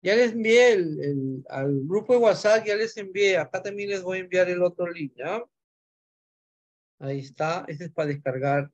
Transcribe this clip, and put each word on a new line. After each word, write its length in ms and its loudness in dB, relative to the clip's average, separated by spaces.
Ya 120 2
les 160 4
envié 400 6
el, 280 0
el, 480 -4
al 380 -2
grupo 280 0
de 40 4
WhatsApp, 480 4
ya 80 0
les 220 -4
envié. 420 0
Acá 240 -4
también 260 -8
les 140 -4
voy 160 -6
a 40 -4
enviar 260 2
el 120 -2
otro 300 0
link, 260 -10
¿ya? 280 -6
Ahí 220 -8
está. 480 -6
Este 160 -12
es 80 -12
para 160 -4
descargar 640 -2